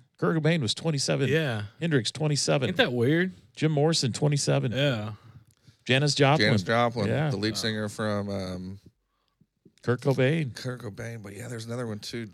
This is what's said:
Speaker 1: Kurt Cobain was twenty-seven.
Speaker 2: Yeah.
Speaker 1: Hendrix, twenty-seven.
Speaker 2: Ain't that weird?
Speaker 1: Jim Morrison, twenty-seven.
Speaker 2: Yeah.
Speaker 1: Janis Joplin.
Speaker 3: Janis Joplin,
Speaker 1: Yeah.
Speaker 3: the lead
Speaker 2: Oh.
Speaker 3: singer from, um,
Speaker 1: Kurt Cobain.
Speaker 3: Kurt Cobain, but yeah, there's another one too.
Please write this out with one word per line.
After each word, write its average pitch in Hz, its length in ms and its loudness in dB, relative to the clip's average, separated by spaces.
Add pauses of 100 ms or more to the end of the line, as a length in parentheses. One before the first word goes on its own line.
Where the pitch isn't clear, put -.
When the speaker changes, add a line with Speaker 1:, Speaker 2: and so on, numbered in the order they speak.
(180)
Speaker 1:
Kurt 175 200 0
Cobain 160 240 2
was 107 120 0
twenty-seven. 143 560 0
Speaker 2:
Yeah. 131 340 0 (160)
Speaker 1:
Hendrix, 147 320 0
twenty-seven. 147 580 0
Speaker 2:
Ain't - 80 -4
that 208 140 2
weird? 156 400 2 (240)
Speaker 1:
Jim 160 160 0
Morrison, 147 400 2
twenty-seven. 139 600 0
Speaker 2:
Yeah. 120 380 -2 (720)
Speaker 1:
Janis 139 300 4
Joplin. 139 320 6
Speaker 3:
Janis 101 160 4
Joplin, 117 440 2
Speaker 1:
Yeah. 143 220 0
Speaker 3:
the 107 60 -2
lead 107 180 -2
Speaker 2:
Oh. - 40 -8
Speaker 3:
singer 107 320 -2
from, 104 400 -2
um, 92 500 -6 (1000)
Speaker 1:
Kurt 120 180 0
Cobain. 131 560 0
Speaker 3:
Kurt 127 260 -8
Cobain, 113 400 -10
but 101 140 -14
yeah, 120 140 -12
there's 113 160 -10
another 120 200 -6
one 104 140 -6
too. 117 340 -8